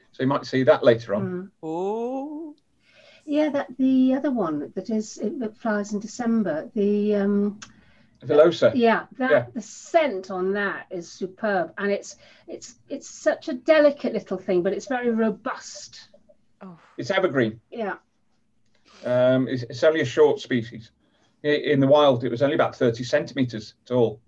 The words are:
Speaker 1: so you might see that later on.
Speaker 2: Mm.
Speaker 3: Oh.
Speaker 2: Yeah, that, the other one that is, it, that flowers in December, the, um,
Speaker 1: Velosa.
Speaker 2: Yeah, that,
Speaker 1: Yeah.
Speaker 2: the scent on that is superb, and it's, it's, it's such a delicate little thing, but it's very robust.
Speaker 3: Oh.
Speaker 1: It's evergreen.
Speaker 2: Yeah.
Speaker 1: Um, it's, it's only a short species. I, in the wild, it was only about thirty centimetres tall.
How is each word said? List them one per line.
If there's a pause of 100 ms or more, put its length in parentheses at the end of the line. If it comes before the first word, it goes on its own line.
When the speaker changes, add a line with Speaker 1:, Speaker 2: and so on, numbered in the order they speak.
(120)
Speaker 1:
so
you
might
see
that
later
on.
Speaker 2:
Mm. (140)
Speaker 3:
Oh. (720)
Speaker 2:
Yeah,
that, (100)
the
other
one
that
is,
it,
that
flowers
in
December,
the,
um, (640)
Speaker 1:
Velosa.
Speaker 2:
Yeah, (120)
that,
Speaker 1:
Yeah. (100)
Speaker 2:
the
scent
on
that
is
superb,
and
it's, (300)
it's, (140)
it's
such
a
delicate
little
thing,
but
it's
very
robust. (540)
Speaker 3:
Oh. (180)
Speaker 1:
It's
evergreen. (120)
Speaker 2:
Yeah. (1080)
Speaker 1:
Um,
it's,
it's
only
a
short
species. (520)
I,
in
the
wild,
it
was
only
about
thirty
centimetres (100)
tall.